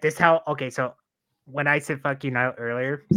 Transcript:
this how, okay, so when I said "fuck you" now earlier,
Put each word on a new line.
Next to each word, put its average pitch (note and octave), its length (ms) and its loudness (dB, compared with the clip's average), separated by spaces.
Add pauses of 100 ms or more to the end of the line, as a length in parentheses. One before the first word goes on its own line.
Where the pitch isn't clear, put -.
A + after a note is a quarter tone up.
this D3+ 160 0
how, E3 300 4
okay, C#3 240 -4
so B2+ 240 -4 (500)
when C#3+ 220 -4
I D3 100 4
said C#3+ 240 -4
"fuck C#3 220 -2
you" C#3 80 -2
now B2+ 260 0
earlier, B2+ 460 -4 (140)